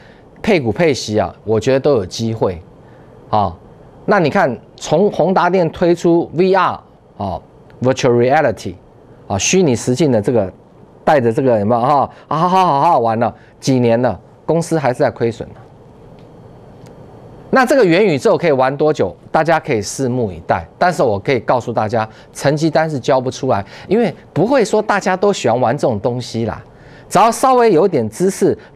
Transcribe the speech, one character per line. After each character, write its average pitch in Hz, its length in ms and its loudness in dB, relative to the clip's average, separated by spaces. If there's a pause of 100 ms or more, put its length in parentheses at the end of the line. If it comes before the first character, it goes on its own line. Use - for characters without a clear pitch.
(420)
配 208 160 2
股 117 140 -2
配 160 220 0
息 104 260 -4
啊， 92 140 -4 (100)
我 107 160 0
觉 131 140 0
得 135 40 2
都 147 140 0
有 107 140 0
机 113 260 -6
会 98 300 -4 (640)
啊。 98 260 0 (520)
那 214 120 2
你 160 120 2
看， 143 260 0 (180)
从 196 380 0
宏 180 220 0
达 175 160 2
电 180 200 0
推 175 240 0
出 170 380 0
V 185 220 0
R 165 260 0 (380)
啊， 92 200 -6 (440)
virtual 127 300 2
reality 123 640 0 (540)
啊， 101 80 -4
虚 180 260 2
拟 135 140 2
实 123 180 -2
境 143 160 0
的 113 120 2
这 131 100 -2
个， 101 180 0 (540)
带 156 160 4
着 117 100 2
这 117 120 -2
个 123 160 2
有 101 80 0
没 113 80 2
有 117 80 0
哈？ 131 280 2 (180)
啊， 147 100 -4
好 175 100 0
好 185 180 2
好 143 140 2
好 160 200 4
玩 113 200 0
了， 113 140 0 (260)
几 131 200 0
年 117 200 2
了， 117 180 -2 (280)
公 165 160 0
司 165 160 -4
还 143 160 -2
是 - 60 -12
在 135 100 2
亏 117 200 -4
损 - 200 -12
啊。 - 100 -20 (1900)
那 254 140 4
这 302 80 2
个 262 100 6
元 180 220 4
宇 165 100 2
宙 175 220 2
可 170 80 -2
以 156 60 4
玩 131 240 0
多 151 160 2
久？ 95 220 -2 (180)
大 160 100 2
家 165 160 2
可 160 160 -4
以 107 80 -2
拭 131 260 -6
目 120 220 -2
以 87 160 -14
待。 92 180 -2 (140)
但 175 140 2
是 170 100 -2
我 110 160 0
可 120 140 -2
以 123 80 0
告 131 180 0
诉 120 140 -6
大 107 160 -2
家， 110 200 -2 (240)
成 139 240 -2
绩 156 140 0
单 160 180 0
是 151 100 -6
交 131 220 0
不 127 80 -6
出 131 200 -6
来， 104 140 0 (260)
因 202 100 2
为 220 160 0 (180)
不 156 140 0
会 254 180 2
说 214 160 0
大 208 200 -2
家 185 160 -2
都 202 160 0
喜 - 160 -2
欢 - 120 0
玩 117 160 0
这 120 40 -10
种 139 180 0
东 123 220 -4
西 117 260 -6
啦。 - 160 -8 (460)
只 - 100 0
要 208 100 6
稍 262 260 2
微 233 180 4
有 175 160 4
点 127 200 -2
知 180 220 -2
识、 170 260 0 (200)